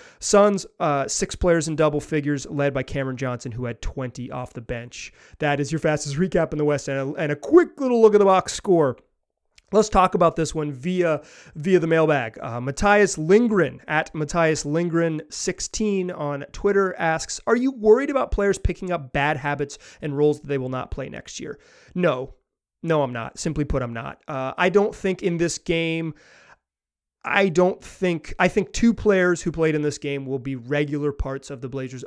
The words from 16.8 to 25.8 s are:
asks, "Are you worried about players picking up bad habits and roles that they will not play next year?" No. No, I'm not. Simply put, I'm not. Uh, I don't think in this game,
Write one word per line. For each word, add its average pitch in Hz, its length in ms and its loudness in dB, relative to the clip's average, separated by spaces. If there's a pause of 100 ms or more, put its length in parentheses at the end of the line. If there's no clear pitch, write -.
asks, 160 520 -4
"Are 233 80 4
you 262 160 0
worried 233 360 6
about - 220 -2
players 202 260 0
picking 180 360 -4
up 147 200 -6
bad 147 240 0
habits 143 420 -6 (220)
and 143 160 -6
roles 147 240 2
that - 60 -18
they 139 120 -2
will 127 100 -4
not 127 240 -6
play 139 160 -8
next - 320 -14
year?" - 180 -12 (340)
No. 143 420 -2 (500)
No, 160 180 2
I'm 123 100 -2
not. 113 240 -8
Simply 151 280 -4
put, 139 180 -2
I'm 117 120 -8
not. 120 340 -12
Uh, 131 280 -6
I 180 120 2
don't 202 260 2
think 190 300 -4
in 170 140 0
this 170 200 -2
game, 165 560 -2 (1080)